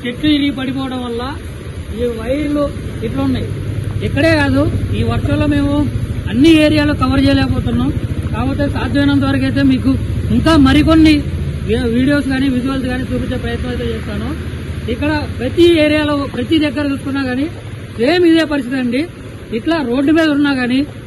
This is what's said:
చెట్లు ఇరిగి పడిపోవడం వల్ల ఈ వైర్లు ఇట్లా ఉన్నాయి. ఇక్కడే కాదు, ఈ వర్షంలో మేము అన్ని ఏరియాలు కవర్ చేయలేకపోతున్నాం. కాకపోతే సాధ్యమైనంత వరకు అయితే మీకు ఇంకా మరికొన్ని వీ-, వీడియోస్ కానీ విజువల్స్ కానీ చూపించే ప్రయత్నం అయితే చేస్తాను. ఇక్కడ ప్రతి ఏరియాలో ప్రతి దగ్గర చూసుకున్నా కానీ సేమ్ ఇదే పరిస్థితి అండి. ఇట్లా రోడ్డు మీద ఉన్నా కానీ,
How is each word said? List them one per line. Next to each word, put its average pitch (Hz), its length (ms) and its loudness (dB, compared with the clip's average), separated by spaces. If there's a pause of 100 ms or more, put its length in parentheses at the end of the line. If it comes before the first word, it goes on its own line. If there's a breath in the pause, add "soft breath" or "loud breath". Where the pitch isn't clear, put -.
చెట్లు 247 240 -2
ఇరిగి 285 220 2
పడిపోవడం 262 520 -6
వల్ల 240 320 -6 (640)
ఈ 247 60 -2
వైర్లు 285 640 -2 (360)
ఇట్లా 269 180 -2
ఉన్నాయి. 254 240 -2 (580)
ఇక్కడే 302 300 2
కాదు, 285 360 2 (240)
ఈ 226 80 0
వర్షంలో 277 440 0
మేము 285 420 2 (400)
అన్ని 254 200 6
ఏరియాలు 302 440 4
కవర్ 269 320 2
చేయలేకపోతున్నాం. 254 680 2 (400)
కాకపోతే 262 360 -2
సాధ్యమైనంత 285 540 0
వరకు 269 200 0
అయితే 269 200 0
మీకు 262 260 2 (420)
ఇంకా 285 260 4
మరికొన్ని 294 680 6 (420)
వీ-, 233 240 -2
వీడియోస్ 269 380 0
కానీ 269 220 0
విజువల్స్ 262 380 -2
కానీ 254 160 -4
చూపించే 254 340 -4
ప్రయత్నం 233 320 -6
అయితే 240 140 -6
చేస్తాను. 220 460 -6 (640)
ఇక్కడ 294 320 -2 (160)
ప్రతి 330 420 4
ఏరియాలో 294 540 2
ప్రతి 277 240 0
దగ్గర 294 320 -2
చూసుకున్నా 269 320 -4
కానీ 254 220 -4 (520)
సేమ్ 330 280 4
ఇదే 330 180 6
పరిస్థితి 277 340 -2
అండి. 254 300 -2 (460)
ఇట్లా 311 280 0
రోడ్డు 277 300 2
మీద 320 180 4
ఉన్నా 285 240 2
కానీ, 254 280 0 (260)